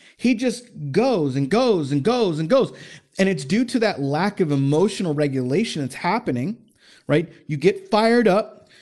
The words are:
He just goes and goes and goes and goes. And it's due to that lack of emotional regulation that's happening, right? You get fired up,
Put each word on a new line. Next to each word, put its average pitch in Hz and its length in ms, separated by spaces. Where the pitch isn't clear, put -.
He 240 180
just 208 560
goes 175 460
and 139 140
goes 196 420
and 143 100
goes 208 360
and 160 100
goes. 247 240
And 190 100
it's 160 160
due 208 220
to 254 140
that 208 200
lack 151 400
of 160 100
emotional 151 640
regulation 143 680
that's 135 140
happening, 180 600
right? 165 220
You 151 120
get 180 320
fired 226 360
up, - 440